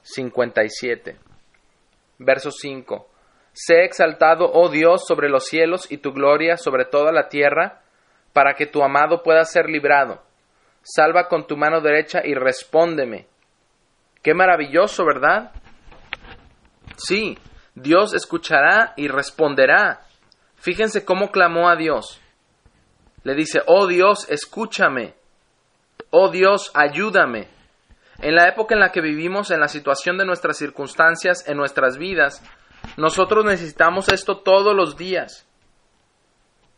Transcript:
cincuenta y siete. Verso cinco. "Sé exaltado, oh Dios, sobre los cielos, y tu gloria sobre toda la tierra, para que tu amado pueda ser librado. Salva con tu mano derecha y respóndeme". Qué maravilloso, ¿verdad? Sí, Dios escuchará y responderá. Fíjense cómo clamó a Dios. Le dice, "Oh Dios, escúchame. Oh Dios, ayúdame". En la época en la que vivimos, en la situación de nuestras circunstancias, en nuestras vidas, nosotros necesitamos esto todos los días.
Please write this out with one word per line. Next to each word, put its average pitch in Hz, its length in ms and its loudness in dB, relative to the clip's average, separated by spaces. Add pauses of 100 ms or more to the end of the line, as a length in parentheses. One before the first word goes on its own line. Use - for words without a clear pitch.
cincuenta 120 640 -4
y 110 60 -6
siete. - 480 -10 (1000)
Verso 135 320 -2
cinco. 131 600 -12 (420)
"Sé 170 320 2
exaltado, 165 680 2
oh 170 160 4
Dios, 165 380 2
sobre 147 240 -2
los 135 160 0
cielos, 165 440 -2
y 139 80 -10
tu 139 140 -8
gloria 147 440 0
sobre 131 280 -2
toda 147 280 0
la 151 160 0
tierra, 147 540 -2 (500)
para 139 220 4
que 151 120 -6
tu 147 160 -2
amado 147 400 0
pueda 160 220 4
ser 160 240 0
librado. 143 540 0 (600)
Salva 165 460 2
con 160 180 -4
tu 147 100 -8
mano 151 240 0
derecha 151 440 0
y 143 100 -2
respóndeme". 131 920 -2 (960)
Qué 156 120 0
maravilloso, 175 720 0
¿verdad? 156 480 -2 (1400)
Sí, 196 420 -6 (360)
Dios 165 400 0
escuchará 165 840 0
y 143 120 -6
responderá. 143 920 0 (540)
Fíjense 208 480 -4
cómo 190 260 -2
clamó 175 380 2
a 170 80 4
Dios. 156 440 -6 (1040)
Le 131 120 -6
dice, 151 320 -2
"Oh 190 200 6
Dios, 185 420 2
escúchame. 151 840 -4 (960)
Oh 180 200 4
Dios, 190 440 0
ayúdame". 147 760 0 (720)
En 160 140 -2
la 175 140 6
época 220 260 -2
en 208 60 2
la 185 100 2
que 185 100 -6
vivimos, 165 520 -6
en 160 80 0
la 147 80 0
situación 147 500 -4
de 190 80 -2
nuestras 170 320 -6
circunstancias, 165 880 -2
en 147 80 -4
nuestras 135 400 -2
vidas, 156 460 -4 (540)
nosotros 190 480 0
necesitamos 175 640 0
esto 196 300 -2
todos 196 360 2
los 160 220 -2
días. 170 500 -10 (1300)